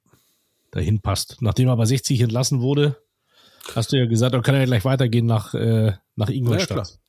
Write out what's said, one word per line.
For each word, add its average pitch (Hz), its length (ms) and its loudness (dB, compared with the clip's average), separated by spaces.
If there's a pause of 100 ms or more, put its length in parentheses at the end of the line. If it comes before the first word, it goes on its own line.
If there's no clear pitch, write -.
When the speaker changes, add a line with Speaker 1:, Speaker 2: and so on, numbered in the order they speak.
(720)
Speaker 1:
dahin 101 300 -2
passt. - 400 -4
Nachdem 127 280 0
er 123 80 2
bei 113 100 2
sechzig 127 340 0
entlassen 123 400 0
wurde, 143 360 0 (800)
hast 113 180 -2
du 139 40 2
ja 127 100 4
gesagt, 117 280 2
dann 120 80 0
kann 135 120 2
er 135 60 2
ja 131 60 2
gleich 123 180 0
weitergehen 123 420 0
nach, 113 280 -2
äh, 110 380 2 (240)
nach 107 120 -2
Ingolstadt. 123 480 -2
Speaker 2:
Ja, 110 60 -2
klar. - 160 -16 (100)